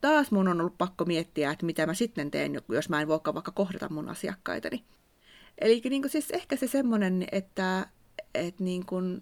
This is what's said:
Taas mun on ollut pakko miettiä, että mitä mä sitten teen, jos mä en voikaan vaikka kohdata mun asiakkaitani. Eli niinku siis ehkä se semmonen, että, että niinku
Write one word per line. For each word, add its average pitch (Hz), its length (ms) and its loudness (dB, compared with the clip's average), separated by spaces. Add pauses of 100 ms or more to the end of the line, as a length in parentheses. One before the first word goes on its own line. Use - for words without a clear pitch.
Taas 294 260 6
mun 190 180 6
on 175 120 2
ollut 175 180 0
pakko 180 260 0
miettiä, 160 460 0
että 160 160 -2
mitä 160 200 0
mä 160 80 0
sitten 185 360 -2
teen, 143 380 -2
jos 135 200 0
mä 151 120 0
en 151 80 -2
voikaan 156 260 0
vaikka 165 160 -8
kohdata 185 380 -4
mun 151 200 -6
asiakkaitani. - 760 -6 (760)
Eli 226 260 4
niinku 269 240 0
siis 302 220 -2
ehkä - 260 -4
se 262 100 -2
semmonen, 208 680 2
että, 190 540 -2 (480)
että 175 300 -2
niinku 180 320 -4 (260)